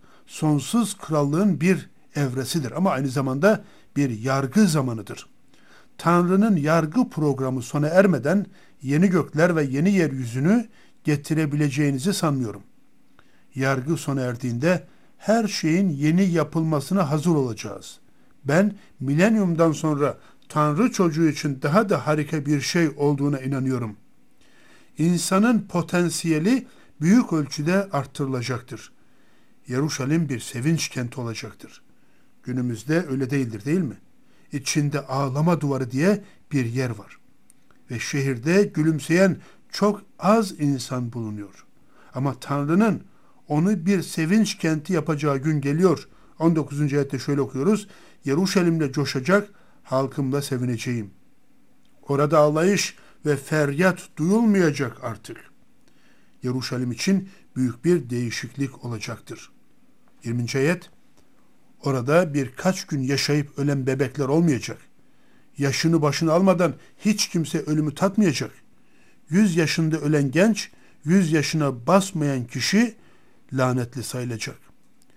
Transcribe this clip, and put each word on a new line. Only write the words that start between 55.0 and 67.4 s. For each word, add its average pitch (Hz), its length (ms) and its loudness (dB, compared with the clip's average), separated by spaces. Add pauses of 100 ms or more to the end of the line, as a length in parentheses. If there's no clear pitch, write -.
artık. 117 340 -10 (1080)
Yeruşalim 123 480 -4
için 185 380 -2 (260)
büyük 127 300 -2
bir 160 240 2
değişiklik 123 760 -6
olacaktır. - 640 -12 (720)
Yirminci 120 340 -4
ayet, 160 320 0 (920)
"Orada 143 500 0
birkaç 143 540 -2
gün 143 140 -4
yaşayıp 143 580 -2
ölen 139 280 -2
bebekler 131 380 -2
olmayacak. 143 520 0 (800)
Yaşını 143 440 0
başına 156 320 0
almadan 175 400 4 (320)
hiç 208 220 0
kimse 160 340 -2